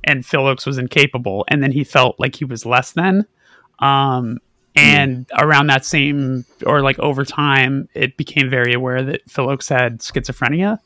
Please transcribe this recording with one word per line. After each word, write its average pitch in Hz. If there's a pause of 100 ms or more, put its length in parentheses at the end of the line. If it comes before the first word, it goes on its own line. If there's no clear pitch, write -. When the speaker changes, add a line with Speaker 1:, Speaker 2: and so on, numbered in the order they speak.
Speaker 1:
and 135
Phil 135
Oakes 135
was 139
incapable, 123
and 143
then 139
he 143
felt 127
like -
he 147
was 120
less 123
than. 190 (540)
Um, 131 (380)
and 143
Speaker 2:
Mm. -
Speaker 1:
around 147
that 135
same, 139 (200)
or, 143
like, 135
over 139
time, 135
it -
became 135
very 123
aware 127
that 139
Phil 131
Oakes 139
had 123
schizophrenia 151